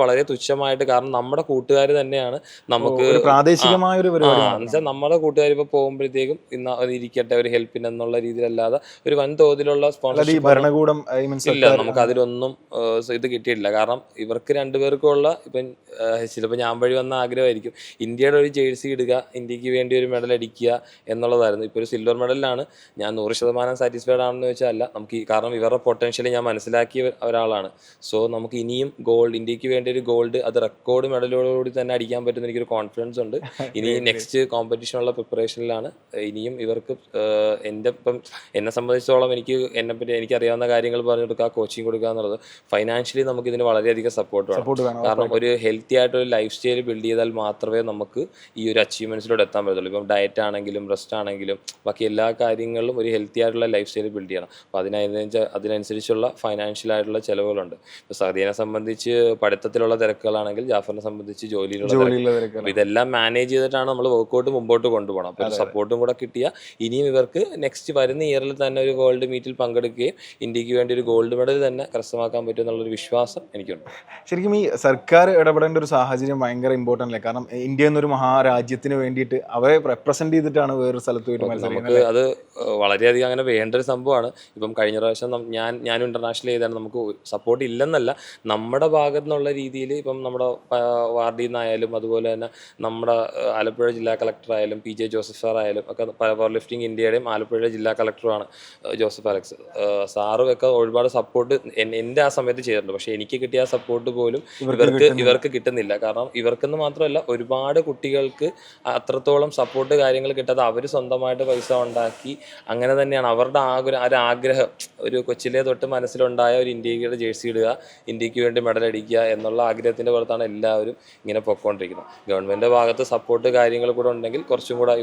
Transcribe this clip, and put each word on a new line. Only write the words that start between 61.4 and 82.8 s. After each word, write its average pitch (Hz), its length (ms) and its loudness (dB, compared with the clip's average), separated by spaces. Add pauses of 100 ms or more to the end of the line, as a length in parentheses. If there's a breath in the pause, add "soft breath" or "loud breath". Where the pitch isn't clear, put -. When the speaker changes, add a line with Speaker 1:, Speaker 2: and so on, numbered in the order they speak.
Speaker 1:
ജോലിയിലുള്ള 101 380 -2
തിരക്ക്. 131 120 6
Speaker 2:
ജോലിയിലുള്ള 123 340 2
തിരക്കുകൾ. 110 260 -4
Speaker 1:
അപ്പം 101 120 -4
ഇതെല്ലാം 107 320 2 (100)
മാനേജ് 120 360 2
ചെയ്തിട്ടാണ് 131 380 2
നമ്മൾ 127 240 0
വർക്കൗട്ട് 123 420 2
മുമ്പോട്ട് 117 380 2
കൊണ്ടുപോകണം. 98 380 -4
അപ്പം - 100 -4
ഒരു 110 100 -4
Speaker 2:
അതെ, 104 40 -2
അതെ. 104 60 2
Speaker 1:
സപ്പോർട്ടും 104 380 -2
കൂടെ 120 200 0
കിട്ടിയാൽ 127 300 -2 (360 loud breath)
ഇനിയും 135 240 0
ഇവർക്ക് 131 320 2 (220)
നെക്സ്റ്റ് - 340 -6
വരുന്ന 135 320 0
ഇയറിൽ 139 220 -2 (100)
തന്നെ 135 220 -2
ഒരു 135 140 0
വേൾഡ് 127 320 2
മീറ്റിൽ 127 300 -6
പങ്കെടുക്കുകയും 120 540 -2 (300 loud breath)
ഇന്ത്യക്ക് 117 320 -4
വേണ്ടി 123 200 2
ഒരു 123 120 -2
ഗോൾഡ് 117 300 2
മെഡൽ 135 180 2 (100)
തന്നെ 127 160 -4 (100)
കരസ്ഥമാക്കാൻ 117 540 -4
പറ്റും 113 160 -2
എന്നുള്ളൊരു 113 340 -4
വിശ്വാസം 120 460 -2 (120)
എനിക്കുണ്ട്. 90 300 -12 (440 loud breath)
Speaker 2:
ശരിക്കും 185 300 0
ഈ - 20 2 (240)
സർക്കാർ 165 420 6 (120)
ഇടപെടേണ്ട 156 420 4
ഒരു 147 140 -6
സാഹചര്യം 131 480 0
ഭയങ്കര 123 360 0
ഇമ്പോർട്ടന്റ് 120 320 -2
അല്ലേ? 110 160 -6
കാരണം 120 180 -4 (220)
ഇന്ത്യ 139 220 4
എന്നൊരു 147 260 2
മഹാരാജ്യത്തിന് 131 880 2
വേണ്ടിയിട്ട് 127 340 -2 (200)
അവരെ 135 180 6 (180)
റെപ്രസെന്റ് 160 440 0
ചെയ്തിട്ടാണ് 147 440 2
വേറൊരു 123 240 -2
സ്ഥലത്ത് 117 240 -2
പോയിട്ട് 113 160 -2
Speaker 1:
ഓക്കെ, 107 80 -2
Speaker 2:
മത്സരിക്കുന്നത് 98 400 -2
Speaker 1:
നമുക്ക് 123 160 6
Speaker 2:
അല്ലേ? 120 140 4
Speaker 1:
അത്, - 0 - (400)
ഏഹ്, 107 200 -2